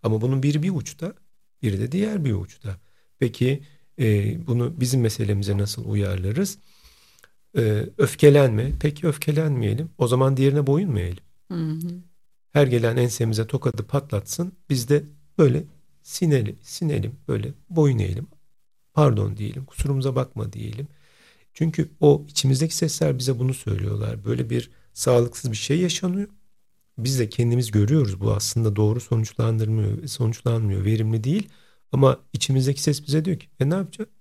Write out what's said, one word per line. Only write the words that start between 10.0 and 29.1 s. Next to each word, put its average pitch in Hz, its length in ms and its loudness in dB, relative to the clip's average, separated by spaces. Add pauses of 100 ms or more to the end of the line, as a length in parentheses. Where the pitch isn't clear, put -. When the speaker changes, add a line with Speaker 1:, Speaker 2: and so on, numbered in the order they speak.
Speaker 1:
zaman 131 300 4
diğerine 139 300 2
boyun 160 240 2
mu 104 80 0
eğelim? 87 240 -6 (280)
Speaker 2:
Hı 175 60 -6
hı. 160 220 -4 (720)
Speaker 1:
Her 143 160 4
gelen 117 300 2
ensemize 113 500 0
tokadı 110 400 -4
patlatsın. 147 680 -4 (160)
Biz 123 200 -2
de 147 140 4 (340)
böyle 143 260 4 (400)
sineli-, 131 600 0
sinelim, 123 520 -4 (120)
böyle 120 260 -4 (160)
boyun 147 300 2
eğelim. 95 280 -2 (680)
Pardon 104 440 2
diyelim, 107 280 -8
kusurumuza 135 500 -4
bakma 110 380 -4
diyelim. 110 340 -10 (680)
Çünkü 160 360 -2 (100)
o 147 300 6
içimizdeki 135 460 0
sesler 156 440 -2
bize 123 200 -2
bunu 131 140 0
söylüyorlar. 104 720 -4
Böyle 117 240 -2
bir 120 220 -4 (220)
sağlıksız 123 580 0
bir 107 60 -4
şey 147 220 -2
yaşanıyor. 185 480 -2 (720)
Biz 127 220 -2
de 110 100 0
kendimiz 117 420 0
görüyoruz. 104 500 2
Bu 107 120 2
aslında 104 420 0
doğru 107 260 2
sonuçlandırmıyor, 110 1040 -2